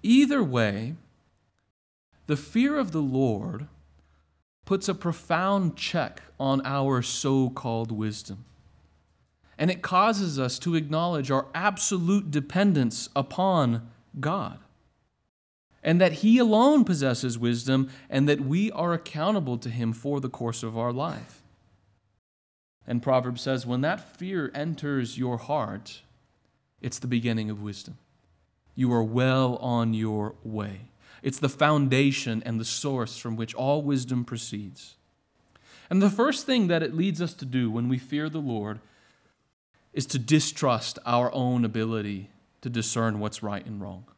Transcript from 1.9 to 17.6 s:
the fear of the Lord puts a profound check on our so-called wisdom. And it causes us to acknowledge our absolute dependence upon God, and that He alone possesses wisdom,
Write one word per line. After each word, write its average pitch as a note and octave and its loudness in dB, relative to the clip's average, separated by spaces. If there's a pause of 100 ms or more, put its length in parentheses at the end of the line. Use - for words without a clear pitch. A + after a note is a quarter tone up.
the D3+ 0
fear C4+ 0
of G#3+ -2
the D#3 -2
Lord C3 0 (1000)
puts G3 -2
a F#3 0
profound F3 -2
check - -4 (140)
on C3+ 0
our C3+ 0
so-called B2 -2
wisdom. G#2+ -6 (1120)
And D#3+ 2
it F3 -4
causes F#3+ 2
us B2+ -2
to E3+ 0
acknowledge D#3 0
our C3+ 2 (100)
absolute F#3 0
dependence D3 2
upon C#3 2 (300)
God, C#3 -4 (1200)
and E3+ 4
that F3 4
He A3 6
alone B3 6
possesses C3 0
wisdom, A#2+ 2 (200)